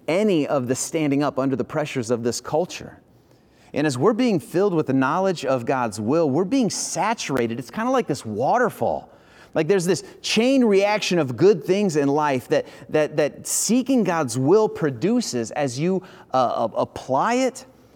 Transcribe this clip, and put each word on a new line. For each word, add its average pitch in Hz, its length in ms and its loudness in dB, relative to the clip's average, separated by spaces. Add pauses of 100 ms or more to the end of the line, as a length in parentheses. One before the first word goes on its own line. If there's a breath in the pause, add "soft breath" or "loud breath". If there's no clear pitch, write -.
any 170 400 2
of 123 200 -2
the 131 60 0
standing 147 480 0
up 139 160 0
under 131 180 0
the 120 80 -4
pressures 139 460 -4
of 117 140 0
this 117 180 -2
culture. - 580 -6 (720 soft breath)
And 147 140 -2
as 127 140 -2
we're 190 140 4
being 214 260 2
filled 185 340 0
with 156 140 0
the 131 60 -2
knowledge 151 520 0
of 123 220 0
God's 120 340 -2
will, 151 260 2
we're 151 180 0
being 233 260 0
saturated. 135 880 -2
It's 131 100 -12
kinda 233 220 -4
like 262 160 0
this 143 180 -6
waterfall. 117 840 -2 (440 loud breath)
Like, 156 120 0
there's 185 180 2
this 180 180 0 (180 loud breath)
chain 254 420 2
reaction 202 540 2
of 127 180 0
good 175 280 4
things 185 320 0
in 143 120 2
life 143 420 0
that, 147 180 2 (220 loud breath)
that, 147 280 0
that 147 300 -2
seeking 247 560 0
God's 160 340 0
will 202 320 4
produces 151 800 -2
as 131 300 -4
you, 180 240 0 (280 loud breath)
uh, 120 400 2
a-, - 40 -14
apply 135 580 -2
it 254 320 -2 (300 loud breath)